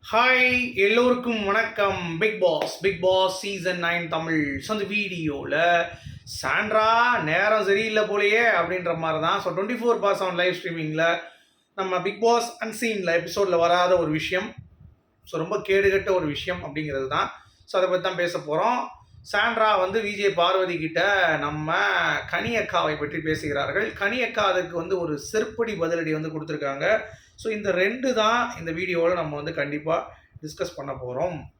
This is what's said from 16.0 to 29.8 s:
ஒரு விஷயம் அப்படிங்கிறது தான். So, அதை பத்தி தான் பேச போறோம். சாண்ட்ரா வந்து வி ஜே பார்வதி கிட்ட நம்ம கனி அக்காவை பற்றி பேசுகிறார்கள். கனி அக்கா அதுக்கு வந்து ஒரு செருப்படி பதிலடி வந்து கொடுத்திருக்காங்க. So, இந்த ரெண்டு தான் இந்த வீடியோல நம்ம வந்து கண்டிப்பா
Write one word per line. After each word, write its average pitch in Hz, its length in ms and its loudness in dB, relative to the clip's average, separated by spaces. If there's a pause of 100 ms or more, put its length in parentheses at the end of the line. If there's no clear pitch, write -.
ஒரு 170 100 0
விஷயம் 175 380 -6
அப்படிங்கிறது 143 440 -6
தான். 165 240 -2 (340)
So, 190 160 0
அதை 185 120 2
பத்தி 180 140 0
தான் 185 100 -2
பேச 175 200 -2
போறோம். 185 640 -2 (320)
சாண்ட்ரா 214 480 2
வந்து 190 220 0
வி 208 120 -4
ஜே 202 160 0
பார்வதி 175 500 2
கிட்ட 175 480 2 (120)
நம்ம 151 340 -4 (560)
கனி 220 280 -2
அக்காவை 160 420 0
பற்றி 147 200 -4
பேசுகிறார்கள். 156 720 -2
கனி 233 300 -2
அக்கா 226 200 0
அதுக்கு 180 340 0
வந்து 180 220 -2
ஒரு 151 200 -2 (140)
செருப்படி 220 420 -2
பதிலடி 165 360 0
வந்து 156 180 -2
கொடுத்திருக்காங்க. 151 720 -2 (340)
So, 220 180 -6
இந்த 202 180 -2
ரெண்டு 233 420 2
தான் 226 460 2
இந்த 165 120 -6
வீடியோல 175 420 0
நம்ம 156 220 -4
வந்து 147 180 -6
கண்டிப்பா 147 640 -4 (240)